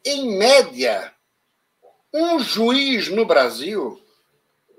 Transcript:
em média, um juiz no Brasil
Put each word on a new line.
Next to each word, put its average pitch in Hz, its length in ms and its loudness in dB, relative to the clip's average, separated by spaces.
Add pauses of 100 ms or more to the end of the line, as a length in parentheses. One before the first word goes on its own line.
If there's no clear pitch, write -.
em 262 360 -4
média, 127 760 2 (1000)
um 330 260 0
juiz 233 720 0
no 208 180 0
Brasil 135 760 -2 (760)